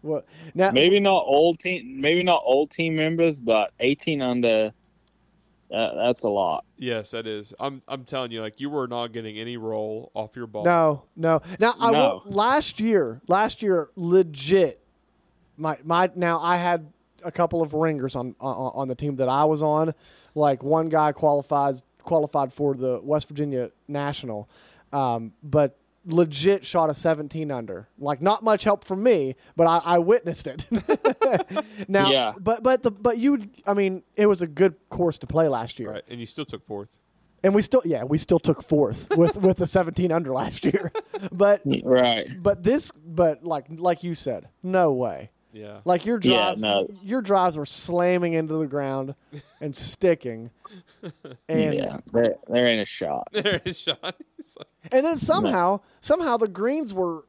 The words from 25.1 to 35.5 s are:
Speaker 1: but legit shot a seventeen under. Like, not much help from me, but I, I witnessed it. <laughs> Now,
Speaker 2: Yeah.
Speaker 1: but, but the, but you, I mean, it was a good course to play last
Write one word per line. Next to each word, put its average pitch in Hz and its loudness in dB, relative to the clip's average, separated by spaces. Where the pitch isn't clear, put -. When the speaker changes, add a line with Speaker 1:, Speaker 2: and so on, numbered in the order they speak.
Speaker 1:
but 147 2
legit 165 2
shot 160 0
a 147 -2
seventeen 151 -4
under. 110 -8
Like, 143 -4
not 208 0
much 214 2
help 202 0
from 190 -6
me, 160 2
but 165 6
I, 170 4
I 175 4
witnessed 170 0
it. 139 -12
<laughs> 240 -2
Now, 196 4
Speaker 2:
Yeah. 123 0
Speaker 1:
but, 226 -2
but 254 2
the, 240 0
but 214 -2
you, 233 0
I 202 0
mean, 190 -2
it 208 4
was 196 4
a 175 -4
good 160 2
course 175 -2
to - -14
play 160 2
last 117 -4